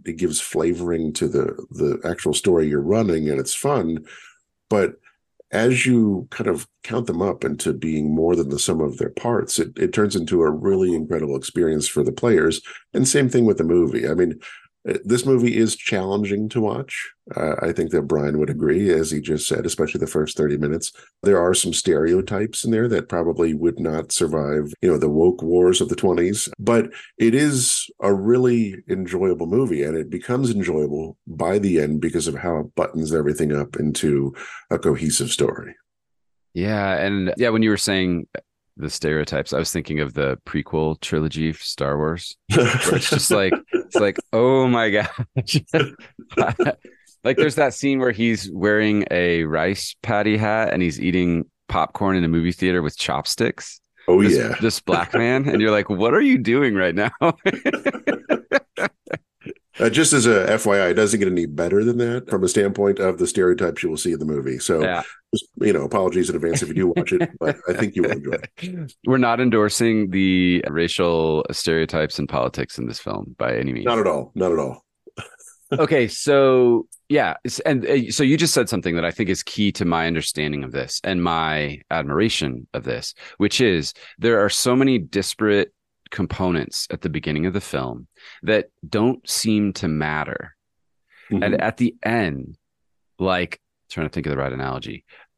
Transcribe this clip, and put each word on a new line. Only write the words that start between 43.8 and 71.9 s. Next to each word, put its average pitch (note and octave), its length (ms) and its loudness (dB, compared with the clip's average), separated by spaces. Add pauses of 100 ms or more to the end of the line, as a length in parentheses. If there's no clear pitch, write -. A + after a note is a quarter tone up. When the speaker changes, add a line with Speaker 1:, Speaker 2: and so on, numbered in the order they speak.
Speaker 2:
It's F#4 60 4
like, G2+ 180 2 (140)
"Oh B2+ 360 4
my A#2 220 2
gosh." G#2 680 -2 (160)
<laughs> - 1000 -2 (480)
Like, B2 140 2
there's D#3 160 2
that C#3 220 2
scene C#3 240 0
where B2+ 120 2
he's A2 400 0
wearing G#2 600 2
a E2+ 320 2
rice D#2+ 580 -2
patty G#2+ 360 2
hat G#2+ 360 0
and F2 80 0
he's D#2+ 180 -2
eating F2 460 0 (220)
popcorn F#2+ 480 0
in F2+ 80 2
a E2 40 2
movie E2 240 2
theater F2+ 300 0
with D2 160 -4
chopsticks. - 840 -4 (280)
Speaker 1:
Oh, F#2 160 6
Speaker 2:
This, F#2 120 6
Speaker 1:
yeah. A1+ 240 0
Speaker 2:
this A2 200 0
black F2 340 -2
man. B2+ 340 2
And G#2+ 140 2
you're G#2+ 80 4
like, G#2 180 2
"What G#2+ 280 2
are B3 60 4
you C4+ 180 4
doing A#2+ 340 2
right F2+ 220 2
now?" G#2 160 0 (100)
<laughs> E3 100 4 (2500)
Speaker 1:
Uh, A2+ 100 4
just D3 240 2
as A#2+ 140 4
a F#2+ 240 4
F A2 160 0
Y G2+ 100 4
I, F#2 120 2
it E2+ 60 2
doesn't G#2+ 240 2
get F#2+ 100 2
any F2 180 0
better E2+ 360 0
than A#2+ 140 2
that A#2+ 320 -2
from F#2+ 140 0
a F#2 40 2
standpoint G2+ 520 2
of F#2+ 180 0
the F2+ 80 0
stereotypes F2+ 560 0
you F2 80 -2
will D#2 80 -6
see F2+ 140 -2
in D#2 80 -2
the D2+ 60 -4
movie. C2+ 340 -4
So, D#2 240 0
Speaker 2:
Yeah. F2 180 -2 (320)
Speaker 1:
just, - 120 -2 (140)
you G#2 140 2
know, C#2+ 100 0
apologies F2+ 460 0
in E2+ 60 -2
advance E2 260 -2
if - 60 -6
you - 80 -6
do F#3 200 2
watch F3 180 -2
it, E3+ 260 0
but D3+ 160 -2 (120)
I - 60 0
think - 220 -2
you F#2 80 2
will - 80 0
enjoy C#2+ 220 -6 (260)
it. F3 400 -12
Speaker 2:
<laughs> - 80 -10
We're C3 100 4
not A#2+ 220 2
endorsing A2 720 2
the F#2 580 4
racial E2 840 2
stereotypes D#2+ 680 0